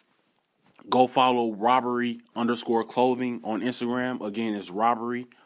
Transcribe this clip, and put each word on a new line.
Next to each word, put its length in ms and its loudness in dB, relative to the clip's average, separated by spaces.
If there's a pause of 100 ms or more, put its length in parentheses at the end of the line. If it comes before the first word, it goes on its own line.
(880)
go 180 6
follow 460 2
robbery 640 0 (160)
underscore 480 0
clothing 600 0
on 180 -4
Instagram. 640 -2
Again, 300 -2
it's 140 -8
robbery 580 0 (180)